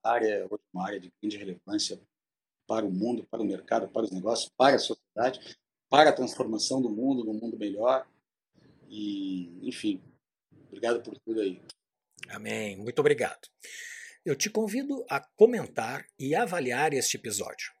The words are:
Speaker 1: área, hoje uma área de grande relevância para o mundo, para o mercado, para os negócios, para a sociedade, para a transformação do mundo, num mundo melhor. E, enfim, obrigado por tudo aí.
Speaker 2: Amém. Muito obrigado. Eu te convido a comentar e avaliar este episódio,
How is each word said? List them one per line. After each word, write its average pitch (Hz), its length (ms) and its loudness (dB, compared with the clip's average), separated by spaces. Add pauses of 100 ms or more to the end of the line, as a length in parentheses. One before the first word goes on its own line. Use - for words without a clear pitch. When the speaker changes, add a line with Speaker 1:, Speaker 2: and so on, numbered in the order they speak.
Speaker 1:
área, 107 460 2
hoje 104 220 -8
uma 92 140 -6
área 101 140 -6
de 90 200 -16
grande 104 180 -4
relevância 98 600 -4 (680)
para 110 180 0
o 95 60 -2
mundo, 110 380 -2
para 113 120 -4
o 107 40 0
mercado, 98 420 -2
para 113 160 -2
os 98 80 -2
negócios, 104 440 -2
para 131 200 6
a 110 40 2
sociedade, - 800 -4 (320)
para 147 220 8
a - 20 6
transformação 123 680 -2
do 120 80 0
mundo, 123 340 0
num 110 100 -4
mundo 110 240 -6
melhor. 107 500 0 (800)
E, 95 800 -6
enfim, 101 340 -4 (680)
obrigado 117 340 0
por 107 180 -14
tudo 110 220 -2
aí. 92 200 -2 (680)
Speaker 2:
Amém. 107 480 -6
Muito 110 220 -4
obrigado. 143 480 2 (760)
Eu 147 120 0
te - 140 -2
convido 240 600 -2
a 139 100 0 (160)
comentar 139 680 4 (140)
e 139 160 0
avaliar 160 580 0
este - 240 0
episódio, - 640 -8